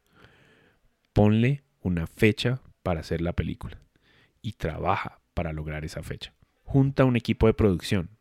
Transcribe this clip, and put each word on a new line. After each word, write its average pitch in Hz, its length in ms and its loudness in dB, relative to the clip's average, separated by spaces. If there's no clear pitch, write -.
Ponle 113 500 4
una 87 280 -2
fecha 117 520 0
para 85 200 -2
hacer 82 200 -4
la 85 120 -2
película - 460 -8
y 107 120 -10
trabaja 80 680 -6
para 82 180 -4
lograr 78 320 -8
esa - 160 -10
fecha. - 320 -14
Junta 135 420 2
un 127 100 2
equipo 113 300 0
de 110 80 6
producción. 95 560 0